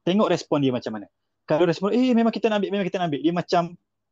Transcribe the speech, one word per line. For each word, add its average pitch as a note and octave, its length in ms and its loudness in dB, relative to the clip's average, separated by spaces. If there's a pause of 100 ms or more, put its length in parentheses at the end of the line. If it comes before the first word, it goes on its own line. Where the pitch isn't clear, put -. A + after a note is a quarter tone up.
Tengok F#3+ 240 2
respon E3 320 0
dia C3 160 2
macam A2 240 -6
mana. G2 80 -16 (400)
Kalau D#3 160 2
respon, F#3 320 0
"Eh, B3+ 160 2
memang A3+ 240 2
kita A3 160 0
nak G#3 80 0
ambil, F#3 160 -2
memang G3+ 140 -2
kita G3 100 -6
nak F3 160 -2
ambil," C3+ 80 -6
dia E3 80 2
macam F3 320 0 (480)